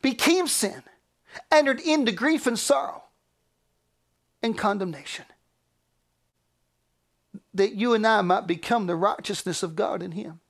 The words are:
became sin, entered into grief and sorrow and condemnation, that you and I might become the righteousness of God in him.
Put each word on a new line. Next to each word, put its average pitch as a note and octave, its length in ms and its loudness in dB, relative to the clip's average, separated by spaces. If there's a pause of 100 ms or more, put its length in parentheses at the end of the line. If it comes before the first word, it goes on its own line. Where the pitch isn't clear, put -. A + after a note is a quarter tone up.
became D#4+ 460 2
sin, - 360 -2 (680)
entered C#4+ 300 4
into D4 320 2
grief C4 340 2
and A#3 100 0
sorrow - 460 0 (1400)
and A3+ 160 -2
condemnation, F#3+ 680 -4 (2250)
that G3 200 0
you A#3 200 0
and G#3+ 120 2
I A3 160 4
might F#3 240 -2
become F3+ 420 -2
the F3 80 -2
righteousness F#3 680 -2
of D#3+ 120 -6
God F3 280 -2
in F3+ 80 -10
him. F#3+ 380 -12